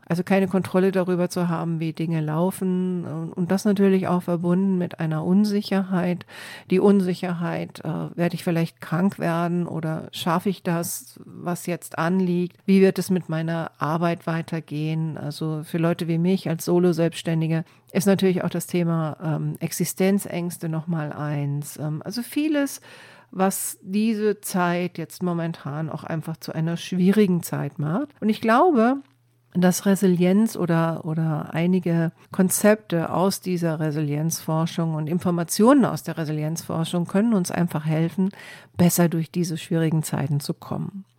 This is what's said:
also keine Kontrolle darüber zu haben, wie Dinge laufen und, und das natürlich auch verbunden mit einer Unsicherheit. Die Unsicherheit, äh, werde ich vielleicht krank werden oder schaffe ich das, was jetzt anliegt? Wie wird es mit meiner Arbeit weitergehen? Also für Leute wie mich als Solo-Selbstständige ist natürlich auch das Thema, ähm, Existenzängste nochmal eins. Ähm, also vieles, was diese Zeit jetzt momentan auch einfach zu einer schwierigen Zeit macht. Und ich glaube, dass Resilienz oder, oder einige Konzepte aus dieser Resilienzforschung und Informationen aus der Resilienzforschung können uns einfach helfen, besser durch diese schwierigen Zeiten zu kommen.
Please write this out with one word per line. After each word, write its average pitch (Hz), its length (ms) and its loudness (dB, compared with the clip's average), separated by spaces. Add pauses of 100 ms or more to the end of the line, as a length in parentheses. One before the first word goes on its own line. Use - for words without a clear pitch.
also 175 160 0
keine 190 240 2
Kontrolle 185 440 2
darüber 180 360 0
zu 175 220 -2
haben, 165 320 -2
wie 160 100 -2
Dinge 165 300 -2
laufen 180 840 -2
und, 165 300 -8
und 175 180 -2
das 190 140 2
natürlich 196 420 4
auch 180 140 2
verbunden 180 560 2
mit 175 240 -4
einer 160 240 -2
Unsicherheit. 190 1000 2 (440)
Die 185 100 4
Unsicherheit, 180 1040 2
äh, 160 320 -6
werde 175 200 0
ich - 80 -10
vielleicht 165 360 -2
krank 180 400 -2
werden 170 480 0
oder 160 440 -6
schaffe 180 380 -2
ich 180 140 -4
das, 175 640 -4
was 175 400 -8
jetzt - 320 -8
anliegt? 175 680 0
Wie 196 140 6
wird 190 200 6
es 180 100 -4
mit 185 180 0
meiner 165 500 -4
Arbeit 170 500 0
weitergehen? 160 920 -4
Also 151 460 -6
für 170 160 -4
Leute 170 280 0
wie 165 120 0
mich 185 280 2
als 165 160 -2
Solo-Selbstständige 165 1000 2 (260)
ist - 140 0
natürlich 190 380 4
auch 175 60 -2
das - 180 -6
Thema, 165 540 0
ähm, 156 380 -4
Existenzängste 175 1120 -2
nochmal 160 420 -4
eins. 143 640 -4
Ähm, 151 280 -6
also 208 160 -6
vieles, 294 580 -2 (520)
was - 500 -2
diese 208 580 0
Zeit 175 600 -2
jetzt - 240 -12
momentan 165 680 -4
auch - 160 -10
einfach 165 320 -6
zu - 160 -12
einer 160 240 -2
schwierigen 180 640 4
Zeit 143 340 -6
macht. 165 320 -4 (120)
Und 214 80 0
ich 214 100 -2
glaube, 247 580 4 (600)
dass 180 280 2
Resilienz 190 720 4
oder, 165 480 0
oder 160 480 -2
einige 170 580 2 (220)
Konzepte 190 800 2
aus 190 260 0
dieser 170 400 -2
Resilienzforschung 160 1160 -2
und 156 120 -4
Informationen 180 800 4
aus 151 180 -2
der - 140 -8
Resilienzforschung 160 880 -4
können 226 260 2
uns 185 180 0
einfach 175 340 -2
helfen, 165 460 0 (440)
besser 175 320 4
durch 165 240 -2
diese 175 260 -2
schwierigen 160 460 0
Zeiten 143 380 -2
zu - 120 -6
kommen. - 520 -10 (120)